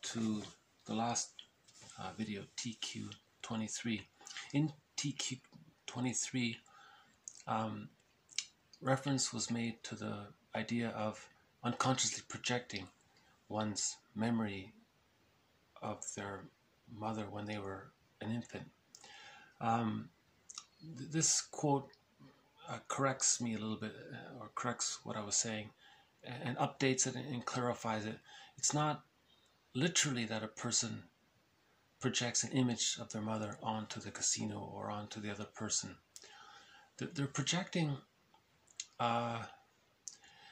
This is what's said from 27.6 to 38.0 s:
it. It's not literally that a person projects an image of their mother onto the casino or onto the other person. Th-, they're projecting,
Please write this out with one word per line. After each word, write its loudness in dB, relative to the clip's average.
it. -6
It's 2
not 2
literally 4
that 0
a -4
person 0
projects 2
an -2
image 4
of -8
their -4
mother -2
onto -2
the -8
casino 0
or -4
onto -6
the -4
other -4
person. -2
Th-, -4
they're 0
projecting, 2